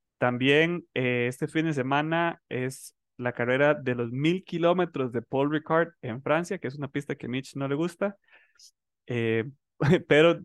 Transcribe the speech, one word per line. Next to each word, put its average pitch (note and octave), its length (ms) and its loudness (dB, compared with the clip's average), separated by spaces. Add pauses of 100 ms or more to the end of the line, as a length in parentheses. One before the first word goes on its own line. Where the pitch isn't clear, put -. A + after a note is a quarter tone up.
(180)
También, C#3+ 760 2
eh, B2 340 0
este B2+ 200 -6
fin D#3 180 -2
de D#3+ 80 0
semana D3+ 760 -2
es - 460 -8 (220)
la B2 160 -4
carrera C3 400 2
de C3 220 -2
los A#2+ 160 -4
mil D#3 340 0
kilómetros E3+ 680 0
de A#2 100 -4
Paul C#3 300 -2
Ricard D#3+ 380 0 (120)
en B2+ 200 -8
Francia, E3+ 360 -2
que B2+ 120 -8
es C3 60 -14
una C#3+ 120 -8
pista C#3 280 -6
que - 100 -14
a A#2+ 40 -8
Mitch C3 280 -8
no C#3 100 -4
le C#3 80 -2
gusta, F3+ 400 -4 (920)
eh, A2+ 360 0 (360)
<laughs> D#3 280 2
pero E3 380 6